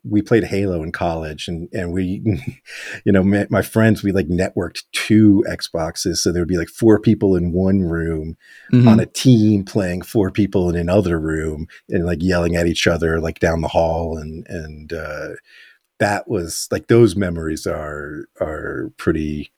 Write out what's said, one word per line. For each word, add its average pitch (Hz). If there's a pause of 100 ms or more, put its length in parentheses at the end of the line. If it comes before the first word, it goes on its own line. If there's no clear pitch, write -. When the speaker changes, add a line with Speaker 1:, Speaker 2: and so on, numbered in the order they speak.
Speaker 1:
we 104
played 107
Halo 92
in 82
college, 80
and, 85
and 90
we, 92
<laughs> -
you 110
know, 95
my, 101
my 101
friends, 113
we, 101
like, 90
networked 90
two 107
Xboxes, 87
so 92
there'd 87
be, 90
like, 82
four 110
people 101
in 87
one 95
room 82 (360)
Speaker 2:
Mm-hmm. 123
Speaker 1:
on 110
a -
team 107
playing 90
four 95
people 92
in 85
another 87
room 78 (220)
and, 87
like, 85
yelling 87
at 85
each -
other, 82
like, 80
down 82
the 76
hall, 82
and, 78
and, 78
uh, 76 (680)
that 107
was, 87
like, 98
those 117
memories 82
are, 76 (140)
are 78
pretty 76